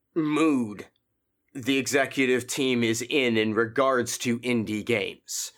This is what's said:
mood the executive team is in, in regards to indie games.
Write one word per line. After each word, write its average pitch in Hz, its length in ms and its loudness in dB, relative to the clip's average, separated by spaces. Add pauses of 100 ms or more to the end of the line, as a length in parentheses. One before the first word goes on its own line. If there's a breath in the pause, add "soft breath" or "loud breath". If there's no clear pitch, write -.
(140)
mood 151 720 0 (680)
the 135 220 -2
executive 127 680 0
team 131 360 0
is 113 280 0
in, 127 260 2
in 110 160 2
regards 117 640 0
to 117 240 -2
indie 107 440 -2
games. - 720 -4